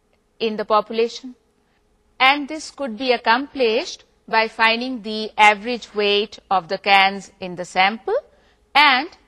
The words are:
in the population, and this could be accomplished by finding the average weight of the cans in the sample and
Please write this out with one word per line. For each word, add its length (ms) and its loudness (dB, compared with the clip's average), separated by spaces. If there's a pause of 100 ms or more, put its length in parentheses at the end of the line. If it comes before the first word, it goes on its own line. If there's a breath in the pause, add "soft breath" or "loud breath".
(400)
in 180 -4
the 80 -6
population, 680 -2 (880)
and 280 2
this 220 -12
could 280 -10
be 140 -2
accomplished 920 -2 (240)
by 200 0
finding 560 -2
the 340 -8
average 580 2
weight 440 0 (120)
of 160 -2
the 100 -6
cans 640 2
in 160 -10
the 100 -8
sample 520 0 (580 soft breath)
and 340 4 (180)